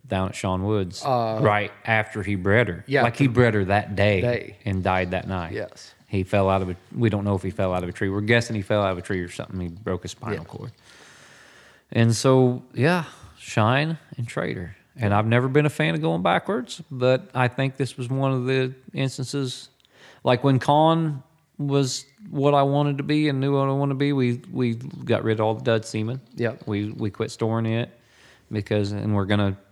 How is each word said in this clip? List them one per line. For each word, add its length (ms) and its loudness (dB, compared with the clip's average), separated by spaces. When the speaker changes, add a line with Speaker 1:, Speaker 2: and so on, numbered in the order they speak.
Speaker 1:
down 220 -2
at 60 -10
Sean 300 -2
Woods 380 -2
Speaker 2:
Uh, 380 -2
Speaker 1:
right 320 2
after 360 0
he 120 -2
bred 340 4
her. 180 -8
Speaker 2:
Yeah. 180 2
Speaker 1:
Like, 120 0
he 100 4
bred 280 4
her 100 2
that 320 0
day 240 2
Speaker 2:
Day. 360 -4
Speaker 1:
and 180 -2
died 280 0
that 140 -4
night. 280 -6
Speaker 2:
Yes. 400 -12
Speaker 1:
He 160 -2
fell 260 2
out 100 2
of 100 -4
a, 60 -8
we 140 2
don't 160 0
know 100 0
if 80 -2
he 80 -4
fell 220 -2
out 100 -2
of 60 -6
a 40 -8
tree. 180 -2
We're 120 -4
guessing 320 0
he 80 -4
fell 200 0
out 100 0
of 60 -4
a 40 -12
tree 180 -4
or 100 -6
something. 300 -10
He 80 -6
broke 340 -6
his 100 -12
spinal 260 -8
Speaker 2:
Yeah. 60 -12
Speaker 1:
cord. 280 -14
And 240 4
so, 480 4
yeah, 300 2
Shine 600 0
and 120 -8
Trader. 480 -8
And 180 0
I've 120 2
never 220 2
been 180 4
a 40 2
fan 240 -2
of 80 -2
going 200 0
backwards, 680 -2
but 440 2
I 140 2
think 280 -2
this 200 -4
was 120 -8
one 240 0
of 140 -2
the 280 0
instances, 760 -6
like 200 4
when 140 6
Con 640 2
was 480 0
what 240 2
I 80 6
wanted 360 2
to 60 -6
be 240 2
and 120 0
knew 160 0
what 120 2
I 40 0
wanted 220 0
to 40 -6
be, 140 2
we, 280 0
we 220 0
got 500 -2
rid 160 0
of 60 2
all 80 0
the 100 -10
dud 200 2
semen. 360 -4
Speaker 2:
Yep. 300 -4
Speaker 1:
We, 240 -2
we 200 -4
quit 200 -6
storing 360 -2
it 240 -2
because, 420 -2
and 220 -2
we're 100 2
gonna 320 2